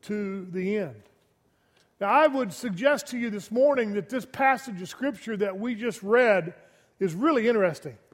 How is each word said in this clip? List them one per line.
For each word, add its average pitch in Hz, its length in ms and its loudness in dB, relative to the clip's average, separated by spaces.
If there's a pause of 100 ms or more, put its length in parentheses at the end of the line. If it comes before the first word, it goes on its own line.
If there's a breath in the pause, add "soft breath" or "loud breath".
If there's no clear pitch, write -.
to 196 440 -6
the 185 300 -4
end." 135 260 -6 (960)
Now, 202 120 -2
I 294 160 6
would 262 260 0
suggest 247 560 0
to 247 100 -8
you 233 120 -4
this 208 200 -10
morning 247 440 2
that 202 160 -4
this 247 160 -6
passage 254 560 -2
of 180 60 -12
Scripture 226 500 -6
that 190 200 -2
we 240 160 -4
just 214 280 -6
read 202 500 4 (480 soft breath)
is 180 140 0
really 240 340 2
interesting. 180 480 0 (180)